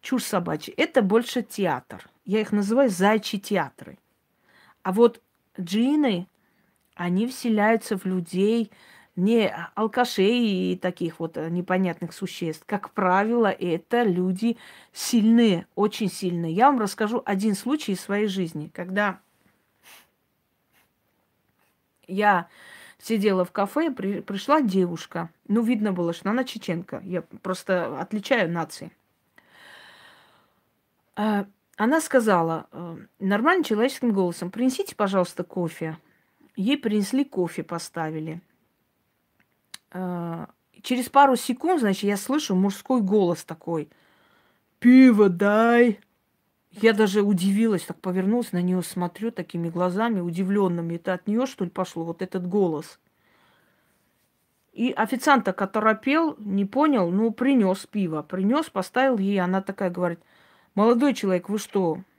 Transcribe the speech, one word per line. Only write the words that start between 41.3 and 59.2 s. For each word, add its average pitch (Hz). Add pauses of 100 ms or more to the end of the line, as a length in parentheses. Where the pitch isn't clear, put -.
секунд, 294
значит, 202
я 202
слышу 262
мужской 202
голос 185
такой: 160 (880)
«Пиво 247
дай!» 220 (720)
Я 220
даже 208
удивилась, 202
так -
повернулась, 190
на 175
неё 180
смотрю 180
такими 170
глазами 180
удивлёнными. 175
Это 175
от 180
неё, 226
что 226
ли, 175
пошло 175
вот 165
этот 185
голос? 175 (1700)
И 233
официант 247
так 190
оторопел, 220
не 202
понял, 233
ну, 220
принёс 220
пиво, 160
принёс, 214
поставил 247
ей. 196